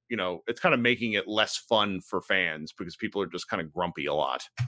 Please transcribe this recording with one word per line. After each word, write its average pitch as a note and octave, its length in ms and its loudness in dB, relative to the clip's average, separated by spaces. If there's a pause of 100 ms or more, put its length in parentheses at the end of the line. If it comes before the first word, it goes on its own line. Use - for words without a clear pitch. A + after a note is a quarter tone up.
(100)
you A#2 60 -4
know, F2+ 300 -2
it's A#2+ 140 -4
kind E3 140 4
of B2 60 4
making A#2+ 340 2
it G2+ 120 0
less G#2+ 300 2
fun G2+ 460 2
for F#2 180 -2
fans E2 520 0
because F2 240 -10
people G2+ 260 -2
are F2+ 40 -2
just E2+ 220 -8
kind F#2+ 140 -2
of D#2 100 -10
grumpy F2 340 -4
a D2 60 0
lot. C2 360 -2 (200)